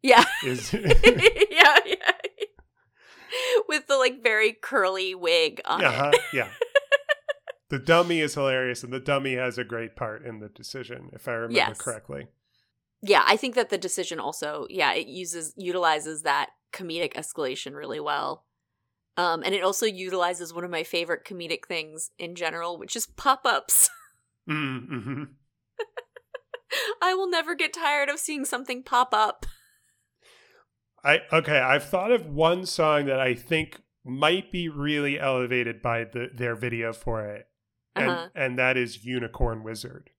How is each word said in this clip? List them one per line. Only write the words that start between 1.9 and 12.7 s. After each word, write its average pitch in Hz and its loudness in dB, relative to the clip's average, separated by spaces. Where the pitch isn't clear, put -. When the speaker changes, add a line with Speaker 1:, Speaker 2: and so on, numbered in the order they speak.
Speaker 1:
With 302 -2
the, 277 4
like, 254 2
very 220 4
curly 190 -2
wig 165 2
on 175 0
it. 160 4
Speaker 2:
Uh-huh, 139 2
yeah. 123 0
Speaker 1:
<laughs> - -20
Speaker 2:
The 139 -4
dummy 170 4
is 151 0
hilarious, 131 0
and 123 -10
the 131 -6
dummy 139 0
has 123 -2
a 123 -4
great 113 -10
part 110 -10
in 113 -12
The 104 -14
Decision, 123 -16
if - -16
I 123 -6
remember 117 -4
Speaker 1:
Yes. 107 0
Speaker 2:
correctly. 71 -10